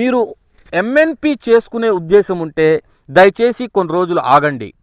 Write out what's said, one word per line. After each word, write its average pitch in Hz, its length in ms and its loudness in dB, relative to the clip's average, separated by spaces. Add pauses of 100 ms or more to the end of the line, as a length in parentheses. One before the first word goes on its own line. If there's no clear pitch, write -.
మీరు 254 200 0 (600)
ఎంఎన్పి 294 500 0 (140)
చేసుకునే 226 420 0 (120)
ఉద్దేశం 180 460 0
ఉంటే 156 220 0 (480)
దయచేసి 220 480 2 (120)
కొన్ని 175 220 -2
రోజులు 175 240 -2 (140)
ఆగండి. 143 320 -2 (140)